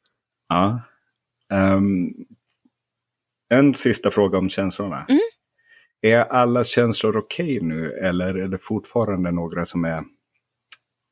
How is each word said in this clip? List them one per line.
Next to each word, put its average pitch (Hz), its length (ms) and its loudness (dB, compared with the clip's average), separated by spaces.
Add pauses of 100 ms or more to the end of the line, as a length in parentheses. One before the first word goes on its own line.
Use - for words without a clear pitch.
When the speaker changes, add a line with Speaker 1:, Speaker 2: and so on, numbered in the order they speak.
(480)
Speaker 1:
Ja. 98 340 0 (720)
Ehm, 98 600 2 (1400)
en 139 200 6
sista 113 380 0
fråga 98 260 2
om 95 120 0
känslorna. 95 600 -6
Speaker 2:
Mm. 277 100 4 (840)
Speaker 1:
Är 113 160 4
alla 120 460 2
känslor 110 540 0
okej 139 440 -4
nu, 80 320 -4
eller 90 440 -2
är 95 100 -4
det 92 100 -4
fortfarande 101 720 -2
några 85 340 -4
som 85 200 -4
är 80 180 -6 (1080)